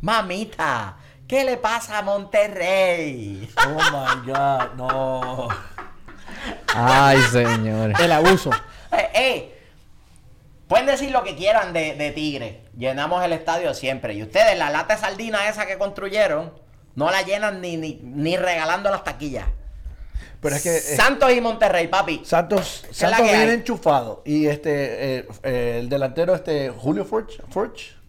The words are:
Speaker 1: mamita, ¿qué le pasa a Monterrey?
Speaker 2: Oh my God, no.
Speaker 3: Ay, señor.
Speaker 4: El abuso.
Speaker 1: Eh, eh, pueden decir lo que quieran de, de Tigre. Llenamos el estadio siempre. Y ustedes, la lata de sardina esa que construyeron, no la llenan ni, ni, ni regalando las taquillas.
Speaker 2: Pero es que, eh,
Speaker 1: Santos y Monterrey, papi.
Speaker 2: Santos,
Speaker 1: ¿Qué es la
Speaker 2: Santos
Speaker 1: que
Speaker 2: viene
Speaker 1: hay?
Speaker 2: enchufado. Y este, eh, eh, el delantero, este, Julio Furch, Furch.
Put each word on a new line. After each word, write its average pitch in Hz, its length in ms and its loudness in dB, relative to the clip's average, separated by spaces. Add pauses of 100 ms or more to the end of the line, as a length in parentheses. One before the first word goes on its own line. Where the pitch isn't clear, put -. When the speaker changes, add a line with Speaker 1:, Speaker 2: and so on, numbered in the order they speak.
Speaker 1:
mamita, 180 960 -2 (300)
¿qué 269 160 0
le 254 140 0
pasa 226 420 -2
a - 20 -4
Monterrey? 185 1500 0 (160)
Speaker 2:
Oh - 140 -2 (120)
my 135 400 -2
God, 135 460 2
no. 127 720 -4 (1300)
Speaker 3:
Ay, 135 460 6 (120)
señor. 110 720 2
Speaker 4:
El 170 100 4
abuso. 170 400 4 (400)
Speaker 1:
Eh, - 240 0
eh, 233 400 0 (1120)
pueden 254 180 2
decir 277 260 0
lo 247 120 2
que 196 120 -8
quieran 190 380 0
de, 156 220 -2
de 147 160 -4
Tigre. 131 500 -6 (160)
Llenamos 143 460 -2
el 170 100 0
estadio 160 400 -2
siempre. 127 400 -4
Y 104 100 -8
ustedes, 190 340 4
la 151 120 0
lata 165 260 0
de - 60 -8
sardina 208 480 -2
esa 208 160 -4
que 190 120 -6
construyeron, 190 760 0 (420)
no 147 140 0
la 190 120 2
llenan 196 400 -2
ni, 170 160 -6
ni, 160 260 -8
ni 143 340 -2
regalando 180 540 0
las 190 120 -4
taquillas. 143 420 -8 (960)
Speaker 2:
Pero 143 160 -2
es 143 60 -4
que, 170 140 0
eh, - 20 2
Speaker 1:
Santos 247 540 4
y 240 80 2
Monterrey, 214 460 2
papi. 175 360 0
Speaker 2:
Santos, 170 600 0
Speaker 1:
¿Qué - 80 -18
es - 100 -6
la 175 80 4
Speaker 2:
Santos 226 220 4
Speaker 1:
que 202 60 6
Speaker 2:
viene 220 140 6
Speaker 1:
hay? 233 60 2
Speaker 2:
enchufado. 147 680 0
Y 151 200 2
este, 139 760 -2
eh, - 80 -14 (160)
eh, 123 360 -2
el 120 100 -6
delantero, 139 460 0
este, 147 340 -2
Julio 123 360 -2
Furch, - 440 -6
Furch. - 460 -8 (140)